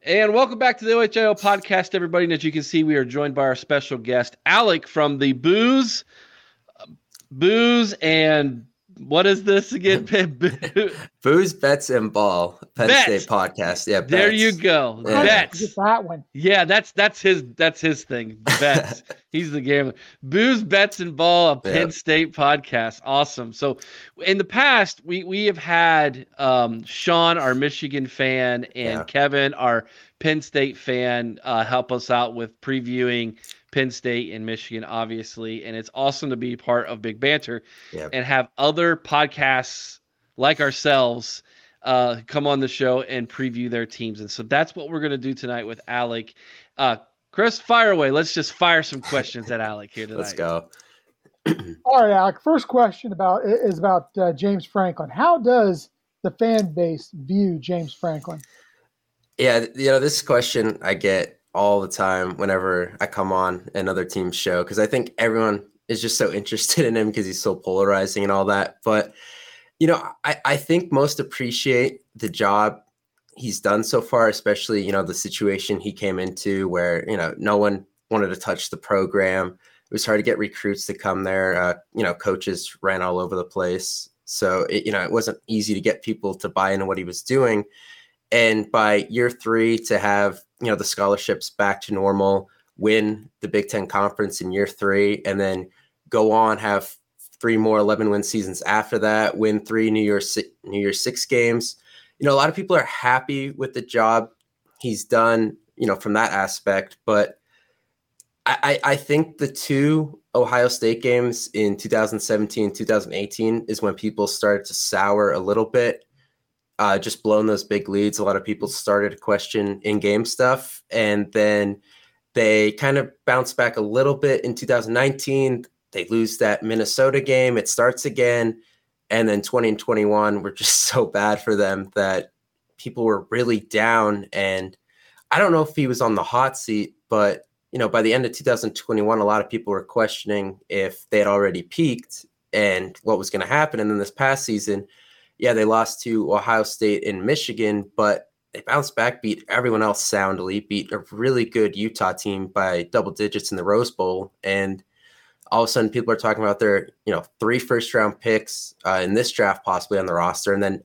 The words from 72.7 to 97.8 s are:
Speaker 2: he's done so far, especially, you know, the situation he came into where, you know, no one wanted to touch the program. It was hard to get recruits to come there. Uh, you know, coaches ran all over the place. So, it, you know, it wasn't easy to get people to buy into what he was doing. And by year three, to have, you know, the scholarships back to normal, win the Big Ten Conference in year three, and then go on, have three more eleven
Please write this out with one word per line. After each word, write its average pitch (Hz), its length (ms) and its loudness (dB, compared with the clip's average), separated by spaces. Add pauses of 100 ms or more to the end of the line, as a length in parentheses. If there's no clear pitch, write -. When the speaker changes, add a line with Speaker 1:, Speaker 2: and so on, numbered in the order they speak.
Speaker 2:
he's 127 240 -8
done 107 240 2
so 117 180 0
far, 117 260 2
especially, 104 560 -2
you 95 60 -2
know, 98 140 0
the 85 100 -6
situation 98 640 -2
he 104 140 -8
came 95 260 -4
into 95 500 -4
where, 87 400 -2
you 107 80 -2
know, 82 220 -2
no 104 180 0
one 101 300 0 (240)
wanted 101 200 0
to 90 60 -6
touch - 340 -6
the 85 60 -10
program. 95 720 0
It - 440 -18
was 107 120 -4
hard 107 140 2
to 107 60 0
get 107 140 0
recruits 101 480 -6
to 98 80 -6
come 95 280 -4
there. 95 320 0
Uh, 90 200 0 (200)
you 113 80 -2
know, 90 120 0
coaches 95 680 -4
ran 95 200 0
all 90 180 -2
over 90 160 -4
the 90 80 -4
place. 92 640 -6 (160)
So, 92 440 -2
it, - 160 -2
you 107 60 -4
know, 101 120 -2
it 90 100 -4
wasn't 110 340 -2
easy 107 280 -2
to 98 60 -4
get 101 220 -2
people 101 320 -6
to 98 140 -10
buy 95 240 0
into 95 140 -2
what 95 120 -2
he 92 60 -8
was 87 180 -10
doing. 120 400 2 (720)
And 110 400 2
by 104 360 2
year 120 220 0
three, 113 560 0
to 104 120 0
have, 101 420 0 (200)
you 120 60 -4
know, 107 80 2
the 92 100 -4
scholarships 101 640 -2
back 101 320 -2
to - 120 -6
normal, 98 560 0 (260)
win 107 540 0 (100)
the 107 80 -10
Big 104 200 -2
Ten 98 180 -4
Conference 101 540 -2
in 90 100 -6
year 101 160 0
three, 101 580 0
and 98 160 -2
then 95 300 -2 (400)
go 110 220 4
on, 110 260 4
have 101 340 -2 (480)
three 113 160 0
more 110 220 4
eleven 107 320 2